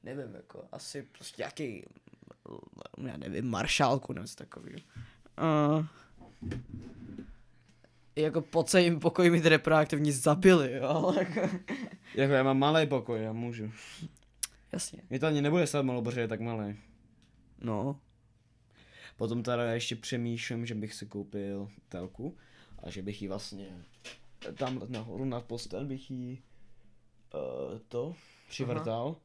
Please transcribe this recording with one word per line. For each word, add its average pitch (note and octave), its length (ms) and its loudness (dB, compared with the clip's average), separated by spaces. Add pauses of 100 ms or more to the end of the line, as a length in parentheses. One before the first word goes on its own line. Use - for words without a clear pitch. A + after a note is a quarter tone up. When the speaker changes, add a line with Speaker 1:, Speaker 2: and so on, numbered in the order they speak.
(160)
Speaker 1:
nevím, C3 200 -12
jako, - 360 -18
asi - 320 -12
prostě - 380 -14
nějaký, B2 440 -8 (1200)
já - 120 -8
nevím, G2 320 -4
maršálku C3 640 0
nebo F#2+ 100 -8
něco - 120 -12
takovýho. - 440 -16 (580)
A D#3 500 4 (2250)
jako D3+ 260 2
po D#3 220 0
celým E3+ 360 6
pokoji F3 300 6
mít E3 160 6
reproaktivní D3+ 680 6
zabili, D3+ 600 8
jo, C3+ 160 -4
ale E3 300 2
jako F3+ 220 0 (760)
Speaker 2:
Jako C#3 180 4
já C3 100 6
mám C3+ 160 4
malej D3+ 280 6
pokoj, A#2 360 0
já A2 100 -4
můžu. A2+ 380 -6 (1000)
Speaker 1:
Jasně. - 380 -8
Speaker 2:
Mě B2+ 100 -4
to D#3+ 80 2
ani D3+ 140 2
nebude D#3 260 4
stát D3 180 0
malo, B2 160 0
protože A#2+ 200 -2
je A2+ 60 0
tak G#2+ 140 -4
malej. A2 340 -4 (840)
Speaker 1:
No. A#2 380 -2 (1160)
Speaker 2:
Potom A#2 260 -2
teda A#2+ 280 0
ještě A#2 240 -2
přemýšlím, A#2 680 -4
že A2+ 100 -6
bych G#2+ 180 -6
si - 120 -10
koupil G2+ 640 -6 (200)
telku F#2+ 480 -10 (460)
a F2 60 -10
že F#2+ 120 -10
bych G#2 200 -8
ji G2 60 -6
vlastně F#2+ 560 -10 (760)
tam B2+ 300 -4
nahoru A#2 380 -6
nad A#2+ 200 -4
postel A#2 400 -8
bych C3+ 260 -10
ji, B2+ 300 -10 (920)
eh, C2+ 520 -6
to C#3+ 280 -6 (340)
přivrtal A#2+ 580 -2
Speaker 1:
Aha. D#3+ 180 -6